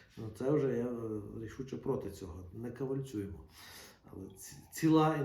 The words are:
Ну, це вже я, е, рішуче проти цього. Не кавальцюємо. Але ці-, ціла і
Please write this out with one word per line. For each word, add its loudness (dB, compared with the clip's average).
Ну, -8
це 2
вже 4
я, 2
е, -2
рішуче -6
проти -2
цього. -10
Не -6
кавальцюємо. -4
Але -10
ці-, -14
ціла 8
і 2